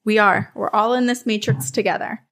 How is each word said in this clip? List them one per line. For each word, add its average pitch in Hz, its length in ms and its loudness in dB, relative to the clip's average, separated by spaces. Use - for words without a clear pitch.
We 214 140 2
are. 202 360 2
We're - 160 -4
all 226 240 2
in 247 120 2
this 247 200 -4
matrix 214 460 -2
together. 190 600 -4